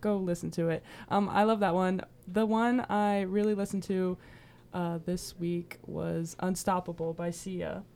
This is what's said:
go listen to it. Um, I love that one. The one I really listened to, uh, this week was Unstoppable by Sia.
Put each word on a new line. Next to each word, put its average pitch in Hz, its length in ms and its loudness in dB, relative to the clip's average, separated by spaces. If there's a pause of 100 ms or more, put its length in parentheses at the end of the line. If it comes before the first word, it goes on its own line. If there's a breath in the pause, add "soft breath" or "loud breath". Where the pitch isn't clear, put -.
go 208 180 2
listen 175 340 -2
to 165 180 0
it. 160 120 -2 (260 loud breath)
Um, 196 220 2
I 202 140 4
love 220 160 4
that 190 140 4
one. 185 280 2 (240)
The 202 180 2
one 233 360 4 (100)
I 208 320 4
really 208 320 2
listened 196 300 -2
to, 185 340 0 (560 soft breath)
uh, 170 320 -2
this 180 320 -4
week 175 480 -4
was 165 540 -4
Unstoppable 175 760 -2
by 175 160 -4
Sia. 175 520 -6 (120)